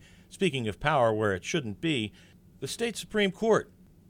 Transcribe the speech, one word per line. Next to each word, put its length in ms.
speaking 380
of 120
power 320
where 220
it 100
shouldn't 380
be, 300
the 80
state 280
Supreme 360
Court, 380